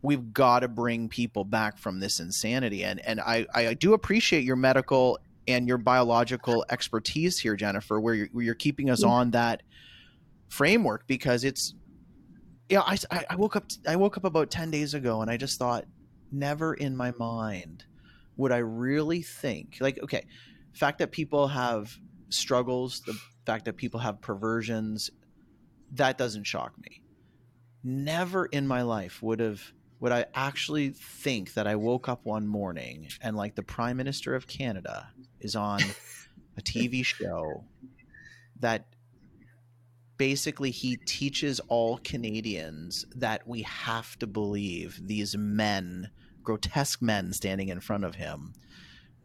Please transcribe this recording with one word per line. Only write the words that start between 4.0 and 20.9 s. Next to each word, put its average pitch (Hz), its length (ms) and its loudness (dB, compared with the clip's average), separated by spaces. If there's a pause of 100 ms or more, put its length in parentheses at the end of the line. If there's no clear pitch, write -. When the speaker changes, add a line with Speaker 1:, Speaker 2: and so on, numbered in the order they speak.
Speaker 1:
your 131 140 2
medical 131 600 6 (300)
and 123 200 2
your 123 120 4
biological 120 880 4
expertise 151 720 0
here, 107 160 2
Jennifer, 104 440 0
where 113 140 2
you're, 104 200 2
where 120 100 -2
you're 117 100 2
keeping 139 360 0
us 123 120 4
Speaker 2:
Yeah. 123 80 8
Speaker 1:
on 120 220 6
that 117 320 2 (880)
framework, 156 580 4
because 123 360 2
it's, - 300 -2 (960)
yeah, 196 120 6
I, 190 160 2 (120)
I, - 220 -2
I 180 40 -2
woke 208 200 2
up, 208 100 0 (220)
I 156 80 2
woke 202 220 4
up 190 80 -6
about 160 260 2
ten 165 180 -4
days 147 240 0
ago 120 280 0
and 110 80 0
I 117 80 0
just 135 200 -4
thought, 120 280 0 (460)
never 147 420 -2
in 135 220 -2
my 123 220 -2
mind 107 680 -4 (500)
would 131 160 2
I 123 60 4
really 131 640 0
think, - 580 -6
like, 131 240 0
okay, - 220 -4 (460)
the - 60 -20
fact 147 220 2